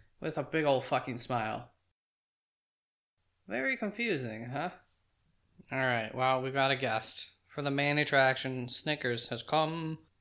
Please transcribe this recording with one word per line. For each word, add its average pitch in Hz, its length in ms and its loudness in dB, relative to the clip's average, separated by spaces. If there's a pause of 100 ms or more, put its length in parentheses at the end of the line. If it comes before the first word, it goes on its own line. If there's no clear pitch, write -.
(220)
with 160 160 -4
a 147 60 -2
big 156 200 0
old 135 220 4
fucking 127 320 0
smile. 110 520 -4 (1800)
Very 262 260 0
confusing, 147 800 -4
huh? 156 160 -2 (1000)
All 135 60 -2
right, 123 380 2
well, 131 260 4
we 131 100 -2
got 135 200 4
a 135 60 0
guest. 113 540 -2 (160)
For - 140 -8
the 143 100 0
main 143 260 2
attraction, 131 720 2
Snickers 123 580 -2
has 117 160 -6
come 160 540 0 (240)